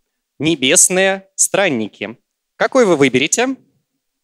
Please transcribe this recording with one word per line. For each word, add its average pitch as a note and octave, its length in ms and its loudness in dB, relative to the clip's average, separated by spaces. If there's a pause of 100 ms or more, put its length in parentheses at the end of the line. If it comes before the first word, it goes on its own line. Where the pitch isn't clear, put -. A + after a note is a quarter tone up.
(380)
небесные F3+ 960 0
странники. A#2 800 -4 (380)
Какой A#3+ 320 0
вы F3+ 80 4
выберете? D3 640 0 (680)